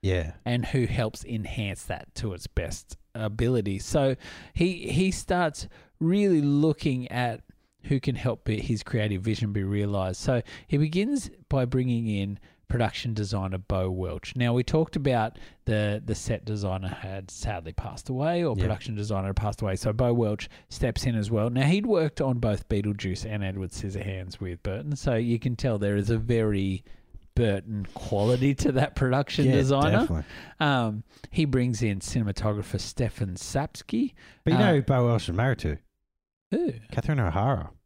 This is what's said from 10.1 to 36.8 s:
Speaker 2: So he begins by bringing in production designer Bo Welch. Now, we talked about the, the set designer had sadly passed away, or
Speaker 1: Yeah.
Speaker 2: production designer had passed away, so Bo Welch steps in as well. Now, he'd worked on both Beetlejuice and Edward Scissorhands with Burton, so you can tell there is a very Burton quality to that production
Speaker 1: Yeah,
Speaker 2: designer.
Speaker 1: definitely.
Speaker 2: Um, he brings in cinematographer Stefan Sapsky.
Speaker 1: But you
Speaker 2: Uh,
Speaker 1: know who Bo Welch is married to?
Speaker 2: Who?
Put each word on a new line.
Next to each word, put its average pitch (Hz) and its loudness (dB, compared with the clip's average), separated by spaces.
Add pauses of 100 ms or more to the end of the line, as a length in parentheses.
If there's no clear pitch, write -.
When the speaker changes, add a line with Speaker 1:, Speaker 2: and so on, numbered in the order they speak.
Speaker 2:
So 123 0 (240)
he 151 0
begins 190 0 (180)
by 135 2
bringing 123 0
in 98 -2 (280)
production 120 0
designer 98 -2
Bo 92 -2
Welch. 90 -6
Now, 120 2
we 123 2
talked 160 0
about 123 0 (260)
the, 107 0
the 110 -2
set - -6
designer 98 -4
had 95 -10
sadly 90 -6
passed - -8
away, 160 0
or 123 0
Speaker 1:
Yeah. 92 2
Speaker 2:
production 107 -2
designer 101 -2
had 98 0
passed 104 -2
away, 95 0
so 107 -2
Bo 120 2
Welch 110 0 (180)
steps - -2
in 120 0
as 107 0
well. 113 2
Now, 127 2
he'd 202 4
worked 160 2
on 131 2
both 107 0
Beetlejuice 101 0
and 107 -4
Edward 95 -4
Scissorhands 95 -8
with 87 -6
Burton, 131 -4
so 131 0
you 117 2
can 123 -2
tell 113 0
there 101 2
is 101 2
a 117 2
very 107 2 (540)
Burton 104 0
quality 123 2
to - 2
that 131 2
production 135 2
Speaker 1:
Yeah, 135 6
Speaker 2:
designer. 139 4
Speaker 1:
definitely. 80 0 (340)
Speaker 2:
Um, 120 2 (260)
he 170 2
brings 123 2
in 101 0
cinematographer 104 -2
Stefan 107 -4
Sapsky. - -4 (300)
Speaker 1:
But 160 6
you 175 6
Speaker 2:
Uh, - 8
Speaker 1:
know 180 6
who 139 4
Bo 127 4
Welch 117 2
is 87 -2
married 120 0
to? 73 -2 (720)
Speaker 2:
Who? 302 0 (180)